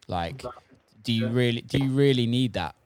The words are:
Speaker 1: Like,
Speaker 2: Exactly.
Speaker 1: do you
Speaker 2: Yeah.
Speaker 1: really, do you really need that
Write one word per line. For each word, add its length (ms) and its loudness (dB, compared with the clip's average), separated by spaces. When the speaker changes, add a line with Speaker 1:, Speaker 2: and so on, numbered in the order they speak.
Speaker 1:
Like, 280 -4
Speaker 2:
Exactly. 420 -16
Speaker 1:
do 100 0
you 140 0
Speaker 2:
Yeah. 60 -2
Speaker 1:
really, 280 2
do 160 -4
you 140 0
really 340 4
need 280 0
that 220 -6